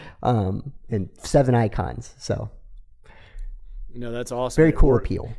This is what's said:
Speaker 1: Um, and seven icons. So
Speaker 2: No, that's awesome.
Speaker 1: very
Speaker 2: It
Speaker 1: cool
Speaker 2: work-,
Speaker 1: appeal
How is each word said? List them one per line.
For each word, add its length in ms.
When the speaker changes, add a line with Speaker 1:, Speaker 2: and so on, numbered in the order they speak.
Speaker 1:
Um, 500
and 180
seven 360
icons. 640
So 320
Speaker 2:
No, 160
that's 220
awesome. 260
Speaker 1:
very 120
Speaker 2:
It 60
Speaker 1:
cool 140
Speaker 2:
work-, 140
Speaker 1:
appeal 340